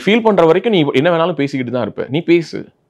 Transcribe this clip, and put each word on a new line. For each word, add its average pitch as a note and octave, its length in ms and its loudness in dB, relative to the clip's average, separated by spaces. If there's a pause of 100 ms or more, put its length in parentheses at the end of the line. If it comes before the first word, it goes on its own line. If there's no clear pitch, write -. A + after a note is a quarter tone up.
feel A3 160 2
பண்ற G3+ 240 4
வரைக்கும் F#3+ 280 2
நீ D#3+ 180 2
என்ன C#3+ 180 2
வேணாலும் E3+ 240 0
பேசிக்கிட்டு C#3 380 -4
தான் B2 100 -4
இருப்ப. - 280 -6
நீ C3 120 -4
பேசு. D#3+ 440 -2 (240)